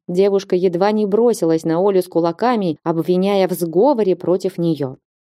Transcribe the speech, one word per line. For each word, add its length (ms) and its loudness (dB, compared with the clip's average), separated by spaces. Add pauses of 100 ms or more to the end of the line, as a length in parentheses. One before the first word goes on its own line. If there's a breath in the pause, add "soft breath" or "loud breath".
Девушка 480 0
едва 380 0
не 120 0
бросилась 600 0
на 200 0
Олю 160 2
с 60 -4
кулаками, 760 -2
обвиняя 680 0
в 20 -6
сговоре 640 0
против 420 -2
неё. 380 -2 (320)